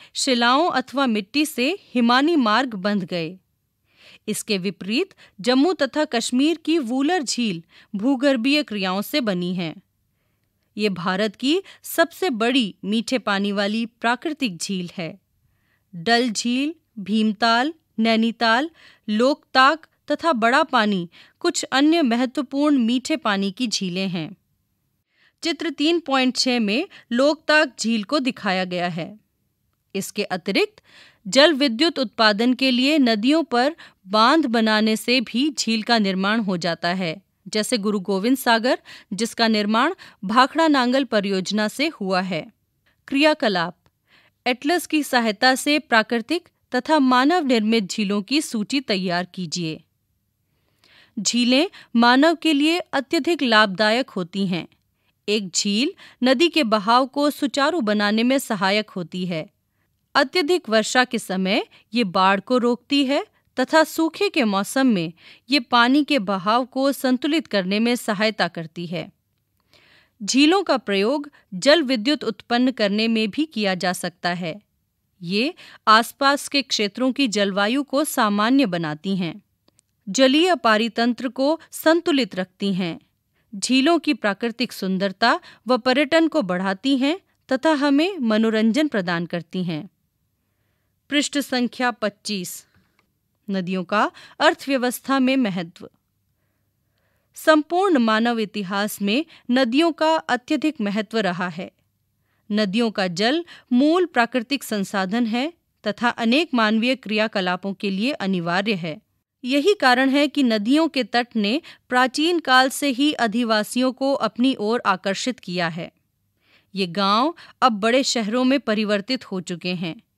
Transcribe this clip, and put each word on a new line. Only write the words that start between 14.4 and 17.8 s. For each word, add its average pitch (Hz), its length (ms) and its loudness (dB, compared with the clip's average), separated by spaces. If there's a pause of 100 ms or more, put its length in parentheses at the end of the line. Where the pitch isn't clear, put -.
झील 180 400 -6
है। 175 240 -10 (720)
डल 233 360 0
झील, 254 440 -2 (240)
भीमताल, 220 760 0 (240)